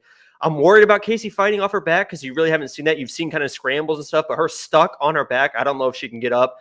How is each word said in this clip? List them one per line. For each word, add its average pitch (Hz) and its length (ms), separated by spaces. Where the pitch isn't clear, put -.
I'm 151 140
worried 185 280
about 202 200
Casey 214 260
fighting 202 320
off 196 120
her 208 60
back 170 300
'cause 156 140
you 131 100
really 160 160
haven't 156 200
seen 147 160
that. 156 120
You've 131 140
seen 165 180
kinda 147 200
scrambles 151 500
and 147 80
stuff, 156 200
but 127 80
her 156 140
stuck - 500
on 147 140
her 143 120
back, 131 300
I 117 80
don't 139 140
know 131 100
if 127 80
she 135 140
can 117 100
get 120 140
up. 127 280